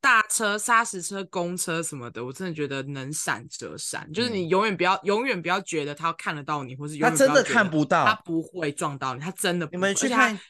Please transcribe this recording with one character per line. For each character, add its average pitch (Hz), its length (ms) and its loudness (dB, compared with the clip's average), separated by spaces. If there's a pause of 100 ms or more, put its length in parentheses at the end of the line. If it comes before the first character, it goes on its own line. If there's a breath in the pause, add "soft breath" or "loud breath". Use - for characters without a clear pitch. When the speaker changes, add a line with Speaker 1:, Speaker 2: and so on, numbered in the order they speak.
Speaker 1:
大 233 280 6
车、 208 280 0
砂 233 280 2
石 190 180 -8
车、 196 220 -6
公 175 320 -4
车 170 260 -2
什 156 140 -8
么 120 120 -10
的， 117 160 -8
我 131 80 -6
真 185 140 -8
的 170 80 -6
觉 147 140 -4
得 135 160 -4
能 139 280 -8
闪 131 380 -4
则 87 260 -10
闪， - 360 -10
就 202 100 -2
是 240 80 -2
你 185 160 -2
Speaker 2:
嗯。 - 20 -4
Speaker 1:
永 190 160 4
远 202 120 0
不 175 80 0
要， 190 180 4
永 214 240 0
远 208 140 0
不 165 80 -4
要 190 140 2
觉 156 220 -4
得 147 80 -4
他 165 200 -2
看 165 240 -6
得 147 40 -8
到 147 220 -4
你， 131 140 -12
或 147 100 -10
是 151 100 -10
永 143 40 -6
远 165 160 4
不 - 40 4
要 269 60 10
觉 - 0 -
得 - 20 6
Speaker 2:
他 294 60 4
真 262 80 8
的 - 0 -
看 214 260 4
不 151 160 4
到。 160 200 4
Speaker 1:
他 220 100 6 (100)
不 165 160 -2
会 160 300 -4
撞 143 260 -4
到 131 180 -4
你， 127 60 -10
他 160 120 -8
真 175 260 0
的 165 80 -2
不 - 60 -10
会， 180 40 -6
Speaker 2:
你 180 40 -4
们 196 140 2
去 247 140 0
看， 226 220 4
Speaker 1:
而 - 20 -2
且 208 40 -6
他 - 140 -14